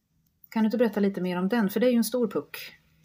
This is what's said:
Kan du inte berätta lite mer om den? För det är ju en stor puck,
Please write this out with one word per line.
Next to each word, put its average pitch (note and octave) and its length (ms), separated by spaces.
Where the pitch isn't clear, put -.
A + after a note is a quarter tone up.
Kan A3 140
du A3 40
inte G#3+ 100
berätta A3 220
lite G3 220
mer F3+ 160
om F#3 120
den? A#3 200
För - 100
det B3 80
är B3+ 40
ju A#3+ 60
en A3+ 60
stor A#3+ 240
puck, - 300